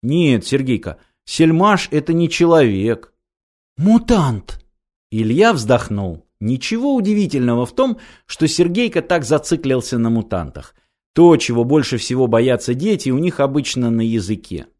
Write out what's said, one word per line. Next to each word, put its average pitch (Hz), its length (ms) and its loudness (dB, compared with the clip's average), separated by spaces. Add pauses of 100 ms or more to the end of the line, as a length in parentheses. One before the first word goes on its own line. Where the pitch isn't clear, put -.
«Нет, 135 420 2
Сергейка, 127 540 -4 (260)
Сельмаш — 165 640 2
это 151 220 -2
не 165 160 0
человек». 117 840 0 (640)
«Мутант!» 185 880 0 (480)
Илья 123 420 2
вздохнул. 104 720 -2 (160)
Ничего 220 560 -4
удивительного 151 680 0
в - 80 -14
том, 262 240 0 (280)
что - 220 -2
Сергейка 175 540 0
так 170 220 -2
зациклился 135 760 -2
на 117 120 0
мутантах. 95 680 -6 (400)
То, 170 220 8
чего 120 260 -2
больше 131 340 0
всего 123 300 -2
боятся 120 460 0
дети, 165 360 -2
у 127 80 0
них 170 220 -2
обычно 135 500 -2
на 113 120 0
языке. 104 680 -4 (120)